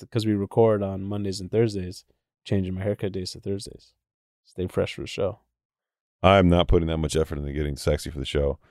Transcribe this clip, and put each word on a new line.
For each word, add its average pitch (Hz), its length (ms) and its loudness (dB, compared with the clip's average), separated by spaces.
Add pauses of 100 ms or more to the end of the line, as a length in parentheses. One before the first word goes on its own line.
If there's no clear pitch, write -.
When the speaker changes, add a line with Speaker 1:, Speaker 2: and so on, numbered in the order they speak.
(100)
Speaker 1:
'cause 110 160 -2
we 107 80 2
record 104 480 2
on 98 200 -4
Mondays 98 380 -6
and 90 100 -10
Thursdays, 101 540 -2 (400)
changing 92 300 -2
my 92 80 -6
haircut 101 300 -4
days 92 200 -8
to - 80 -16
Thursdays. - 540 -10 (500)
Stay - 240 -8
fresh - 260 -2
for - 60 -12
the 71 80 -10
show. 101 320 -4 (840)
Speaker 2:
I'm 95 260 8
not 87 200 4
putting 82 200 4
that 80 100 -2
much 78 180 -2
effort 78 220 -2
into 71 140 -8
getting 73 240 -4
sexy 76 340 -2
for 73 80 -12
the 67 60 -6
show. 71 340 -2 (120)